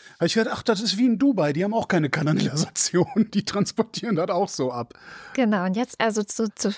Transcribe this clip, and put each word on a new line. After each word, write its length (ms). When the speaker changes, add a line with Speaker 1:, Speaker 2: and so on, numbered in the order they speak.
Speaker 1:
hab 60
ich 80
gedacht, 180
ach, 120
das 180
ist 160
wie 80
in 140
Dubai, 340
die 100
haben 120
auch 120
keine 220
Kanalisation, 1200
die 120
transportieren 680
das 140
auch 200
so 220
ab. 240
Speaker 2:
Genau, 320
und 100
jetzt 260
also 220
zu, 320
zu 220